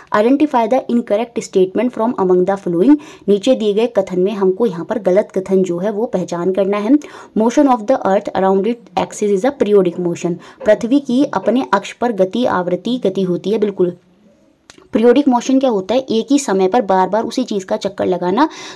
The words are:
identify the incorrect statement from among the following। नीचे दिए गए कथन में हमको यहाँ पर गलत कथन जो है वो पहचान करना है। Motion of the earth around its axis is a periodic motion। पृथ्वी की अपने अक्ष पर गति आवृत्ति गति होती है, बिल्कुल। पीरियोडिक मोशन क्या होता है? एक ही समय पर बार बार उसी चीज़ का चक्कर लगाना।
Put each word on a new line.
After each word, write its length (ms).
identify 580
the 60
incorrect 600
statement 400
from 280
among 260
the 120
following। 400
नीचे 280
दिए 180
गए 140
कथन 320
में 120
हमको 340
यहाँ 200
पर 140
गलत 380
कथन 260
जो 140
है 140
वो 140
पहचान 480
करना 240
है। 120
Motion 280
of 160
the 240
earth 300
around 260
its 440
axis 340
is 120
a 0
periodic 360
motion। 340
पृथ्वी 340
की 240
अपने 500
अक्ष 200
पर 180
गति 340
आवृत्ति 600
गति 160
होती 280
है, 80
बिल्कुल। 360
पीरियोडिक 340
मोशन 320
क्या 100
होता 260
है? 60
एक 300
ही 80
समय 280
पर 140
बार 280
बार 140
उसी 200
चीज़ 220
का 120
चक्कर 280
लगाना। 440